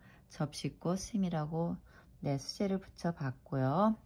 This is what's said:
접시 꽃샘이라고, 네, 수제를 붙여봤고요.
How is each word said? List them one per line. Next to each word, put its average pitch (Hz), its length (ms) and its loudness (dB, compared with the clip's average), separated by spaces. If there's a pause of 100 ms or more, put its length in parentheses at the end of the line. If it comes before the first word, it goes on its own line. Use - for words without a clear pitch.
(280)
접시 - 500 -4
꽃샘이라고, 170 960 0 (460)
네, 143 160 0
수제를 190 440 -2
붙여봤고요. 156 1300 0